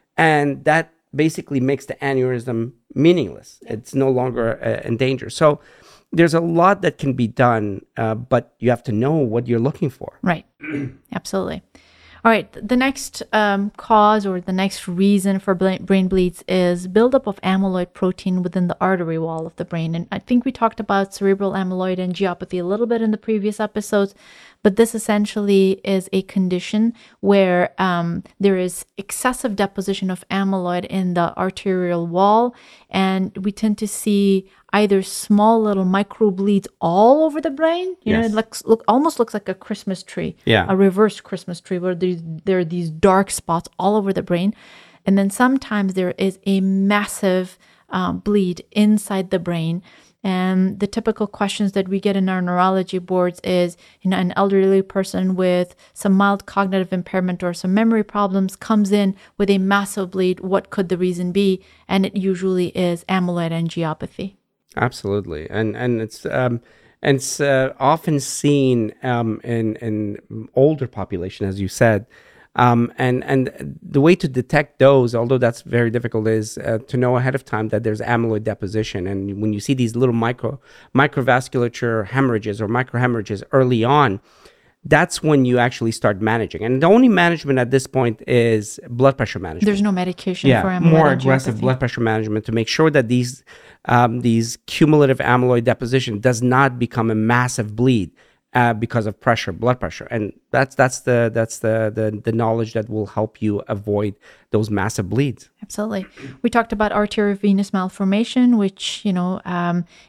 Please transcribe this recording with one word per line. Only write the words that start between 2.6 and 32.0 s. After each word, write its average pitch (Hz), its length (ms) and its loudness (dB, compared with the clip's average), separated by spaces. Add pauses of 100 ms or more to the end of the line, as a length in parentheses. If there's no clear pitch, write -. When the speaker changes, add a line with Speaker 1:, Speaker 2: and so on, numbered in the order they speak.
Speaker 1:
meaningless. 135 720 0
It's 110 280 -10
no 135 160 2
longer, 123 520 -2
uh, - 240 -4
in 113 120 -2
danger. 127 320 -2
So 147 300 0 (520)
there's 165 220 4
a 165 60 4
lot 170 420 2
that 175 160 0
can 135 160 -2
be 123 120 0
done, 110 580 0 (120)
uh, 113 180 -2
but 120 460 -2
you 117 100 2
have 117 140 0
to 120 80 -4
know 127 220 2
what 120 340 0
you're 117 100 2
looking 131 320 -2
for. - 320 -16
Speaker 2:
Right. 170 240 -2 (140)
<clears throat> 143 520 -10
Absolutely. 185 500 -6 (640)
All 226 60 6
right. 208 220 0
th-, - 140 -16
the 247 100 0
next, - 460 -4 (100)
um, 208 440 0
cause 214 480 4
or 185 160 -4
the 180 120 -6
next 190 340 -2
reason 190 540 2
for 196 160 0
bla-, 190 240 0
brain 190 260 2
bleeds 180 400 0
is 180 400 0
buildup 240 400 2
of 208 160 -8
amyloid 190 520 0
protein 185 480 -2
within 180 260 -2
the - 120 -4
artery 180 380 0
wall 165 280 -6
of 165 100 -16
the 165 80 -6
brain. 165 300 -6
And 170 160 -6
I - 100 -8
think 247 240 0
we 269 80 -4
talked 226 280 -4
about 196 340 -2
cerebral 196 380 0
amyloid 185 460 -4
angiopathy 180 640 -4
a 175 40 -4
little 208 220 -2
bit 226 160 -2
in 220 80 0
the 214 80 0
previous 214 400 -2
episodes, 208 560 -2 (480)
but 196 140 2
this 226 180 4
essentially 202 880 2
is 190 280 -2
a 190 100 0
condition 190 720 0 (260)
where, 190 560 2
um, 175 460 -2 (180)
there 196 160 2
is 180 300 -6 (100)
excessive 240 600 -4
deposition 196 540 -2
of 185 200 -8
amyloid 185 560 -2
in 180 280 -2
the 170 220 0
arterial 180 720 -2